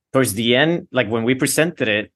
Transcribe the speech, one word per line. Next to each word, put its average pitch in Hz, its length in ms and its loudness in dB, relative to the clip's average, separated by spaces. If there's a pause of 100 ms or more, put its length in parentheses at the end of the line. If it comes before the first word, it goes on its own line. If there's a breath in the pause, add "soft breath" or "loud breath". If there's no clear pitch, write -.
(120)
towards 127 220 0
the 117 240 2
end, 156 340 0
like, 123 160 0
when 113 160 -2
we 123 100 0
presented 151 540 -2
it, 107 280 -2